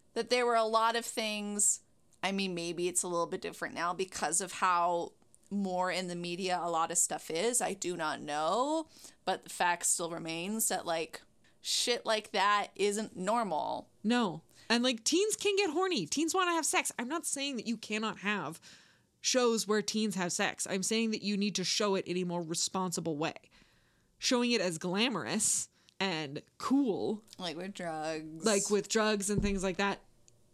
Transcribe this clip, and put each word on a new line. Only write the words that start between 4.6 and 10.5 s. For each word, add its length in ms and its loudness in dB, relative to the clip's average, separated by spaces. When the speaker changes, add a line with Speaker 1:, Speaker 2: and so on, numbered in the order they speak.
Speaker 1:
more 420 0
in 160 -2
the 80 -6
media 460 -2
a 80 -2
lot 200 2
of 60 0
stuff 340 0
is. 300 0
I 140 -2
do 220 -4
not 240 -4
know, 680 0
but 200 -2
the 60 -16
fact 360 0
still 240 0
remains 580 -2